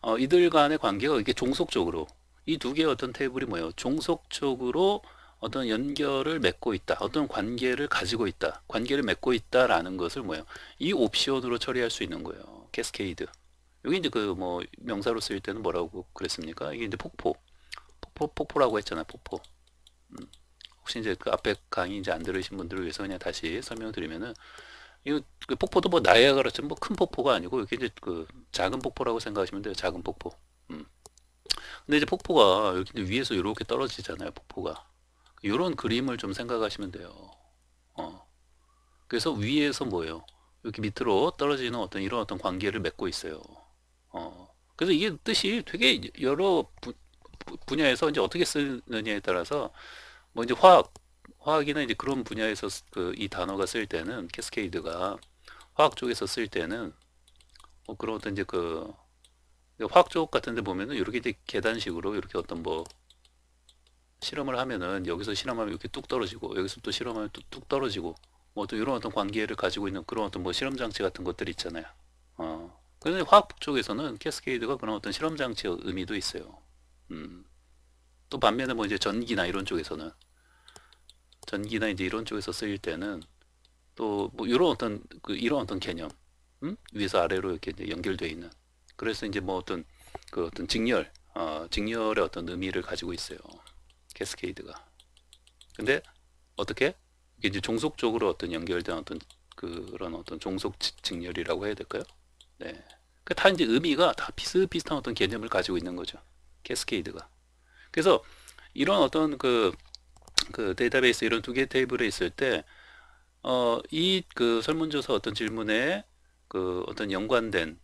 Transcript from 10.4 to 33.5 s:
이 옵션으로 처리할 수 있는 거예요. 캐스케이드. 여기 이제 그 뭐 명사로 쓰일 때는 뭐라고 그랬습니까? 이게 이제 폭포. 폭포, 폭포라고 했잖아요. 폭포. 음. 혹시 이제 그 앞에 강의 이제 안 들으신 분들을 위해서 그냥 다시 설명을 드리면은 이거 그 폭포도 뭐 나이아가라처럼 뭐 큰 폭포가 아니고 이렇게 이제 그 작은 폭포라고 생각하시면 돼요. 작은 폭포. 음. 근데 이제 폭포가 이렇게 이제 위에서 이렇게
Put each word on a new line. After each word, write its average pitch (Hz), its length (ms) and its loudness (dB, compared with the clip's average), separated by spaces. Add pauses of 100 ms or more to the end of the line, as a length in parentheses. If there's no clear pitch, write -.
이 180 140 0
옵션으로 123 680 2
처리할 123 320 0
수 - 120 -4
있는 82 200 -6
거예요. - 500 -14
캐스케이드. - 540 -4 (580)
여기 165 120 2
이제 160 120 0
그 104 260 0
뭐 90 260 -4 (180)
명사로 110 420 -2
쓰일 98 200 -4
때는 107 220 -6
뭐라고 87 500 -2
그랬습니까? 80 600 -6
이게 117 120 -6
이제 101 120 -6
폭포. - 380 -4 (680)
폭포, - 320 -6
폭포라고 131 460 2
했잖아요. 80 260 -4
폭포. - 360 -10 (680)
음. - 60 -16 (640)
혹시 - 180 -6
이제 107 160 0
그 - 160 -2
앞에 98 240 2 (140)
강의 95 300 -2
이제 90 120 -2
안 80 120 -2
들으신 92 340 -4
분들을 92 260 -6
위해서 85 200 -6
그냥 95 160 -6
다시 87 420 -4
설명을 113 320 -10
드리면은 92 400 -8 (720)
이거 147 160 0 (260)
그 131 80 0
폭포도 190 340 2
뭐 170 120 6
나이아가라처럼 135 680 8
뭐 156 80 -4
큰 - 180 -4
폭포가 139 400 2
아니고 90 240 -2
이렇게 110 180 -4
이제 127 120 -2 (120)
그 85 260 -6 (260)
작은 110 280 0
폭포라고 120 380 -2
생각하시면 101 440 -4
돼요. 104 120 -6
작은 87 280 -4
폭포. - 280 -8 (400)
음. 76 140 -12 (1000)
근데 151 120 6
이제 147 80 6
폭포가 107 720 8
이렇게 95 160 -2 (100)
이제 92 100 -2
위에서 123 220 0
이렇게 104 300 0